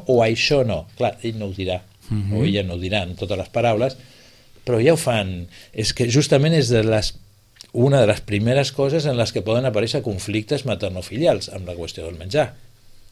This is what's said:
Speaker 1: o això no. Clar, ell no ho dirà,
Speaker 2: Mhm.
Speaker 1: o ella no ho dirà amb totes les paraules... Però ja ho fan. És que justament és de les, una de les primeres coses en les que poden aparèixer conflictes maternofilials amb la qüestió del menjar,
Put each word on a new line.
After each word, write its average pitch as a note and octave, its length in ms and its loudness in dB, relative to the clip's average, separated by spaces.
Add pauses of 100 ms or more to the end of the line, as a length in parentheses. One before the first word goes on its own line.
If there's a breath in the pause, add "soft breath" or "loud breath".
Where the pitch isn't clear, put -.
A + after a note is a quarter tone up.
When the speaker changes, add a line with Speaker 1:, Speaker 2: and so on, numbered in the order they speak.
Speaker 1:
o B2 160 6
això A#2 420 2
no. E2+ 220 -4 (100)
Clar, A#2 220 0
ell A2+ 180 -6
no G2+ 140 -6
ho - 20 -10
dirà, F#2 300 -4 (260)
Speaker 2:
Mhm. G#2 240 -2
Speaker 1:
o A2 120 0
ella G2+ 180 2
no F2+ 120 -6
ho F2 60 -6
dirà F#2+ 220 -2
amb F2 140 -8
totes G2 200 -4
les F#2 120 -8
paraules... A#2 460 0 (680 soft breath)
Però A#2 160 2
ja D3+ 120 6
ho D#3 40 4
fan. F#2+ 500 -4 (260 soft breath)
És A2 200 -2
que A#2+ 160 0
justament D3+ 440 4
és C#3 160 2
de A#2 140 4
les, A2 300 0 (600)
una C3+ 280 4
de G#2+ 60 6
les G2+ 140 2
primeres A#2 500 0
coses C#3+ 340 0
en C3 120 0
les A2 140 0
que A#2 100 -4
poden A2+ 240 0
aparèixer A2+ 360 0
conflictes G#2+ 640 -4
maternofilials G2+ 840 -2
amb F#2+ 180 -10
la F2+ 80 -8
qüestió E2 300 -10
del E2+ 120 -10
menjar, G2 380 -2 (560)